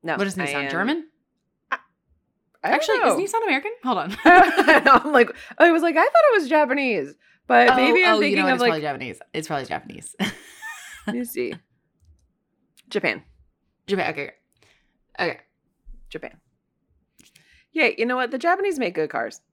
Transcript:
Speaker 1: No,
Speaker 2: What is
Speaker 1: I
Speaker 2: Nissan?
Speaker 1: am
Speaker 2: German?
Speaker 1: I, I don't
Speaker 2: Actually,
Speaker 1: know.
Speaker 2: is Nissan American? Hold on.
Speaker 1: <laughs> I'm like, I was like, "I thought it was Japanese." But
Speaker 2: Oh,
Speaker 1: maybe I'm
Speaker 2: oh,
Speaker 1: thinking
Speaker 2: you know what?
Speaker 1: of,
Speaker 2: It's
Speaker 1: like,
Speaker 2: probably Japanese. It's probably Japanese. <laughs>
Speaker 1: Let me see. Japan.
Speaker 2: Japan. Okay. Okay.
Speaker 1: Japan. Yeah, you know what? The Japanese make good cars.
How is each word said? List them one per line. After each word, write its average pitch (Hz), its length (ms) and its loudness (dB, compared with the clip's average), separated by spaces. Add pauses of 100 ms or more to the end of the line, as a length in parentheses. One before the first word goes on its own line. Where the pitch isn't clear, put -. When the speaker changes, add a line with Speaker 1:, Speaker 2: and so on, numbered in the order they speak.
Speaker 1:
No, 160 120 -4
Speaker 2:
What 196 100 -2
is 185 100 -8
Speaker 1:
I 147 100 -4
Speaker 2:
Nissan? 143 180 -4
Speaker 1:
am 139 60 -6
Speaker 2:
German? 254 380 -4 (640)
Speaker 1:
I, 254 60 -6 (840)
I 180 80 -2
don't - 40 2
Speaker 2:
Actually, 320 240 0
Speaker 1:
know. 262 180 2
Speaker 2:
is 392 140 -4
Nissan 453 120 -2
American? 349 280 -4 (120)
Hold 247 160 -2
on. 180 200 -8
Speaker 1:
<laughs> - 60 -2
I'm 302 880 6
like, 247 180 4 (260)
I 339 140 6
was 330 100 2
like, 330 140 -2
"I 330 80 4
thought 554 80 2 (220)
it 403 80 2
was 262 80 -8
Japanese." 254 640 0 (340)
But 240 240 4
Speaker 2:
Oh, 254 60 4
Speaker 1:
maybe 311 260 2
I'm 269 120 4
Speaker 2:
oh, 214 40 0
Speaker 1:
thinking 202 120 0
Speaker 2:
you 202 120 0
know - 0 -
what? - 80 0
Speaker 1:
of, 262 40 2
Speaker 2:
It's 240 60 -4
Speaker 1:
like, 240 100 2
Speaker 2:
probably 156 100 -4
Japanese. 127 380 -10 (140)
It's 156 140 -8
probably 139 180 -8
Japanese. - 540 -14
<laughs> - 880 -12
Speaker 1:
Let 214 80 -8
me 247 80 -6
see. 123 300 -8 (1400)
Japan. 143 340 -4 (640)
Speaker 2:
Japan. 190 240 -4
Okay. 143 200 -12 (880)
Okay. 175 200 -6 (680)
Speaker 1:
Japan. - 280 -16 (1300)
Yeah, 302 260 0
you 220 80 -2
know 254 120 -4
what? 247 140 -4
The 262 60 -8
Japanese 359 420 -2
make 185 160 -4
good 151 140 -4
cars. 113 300 -10 (140)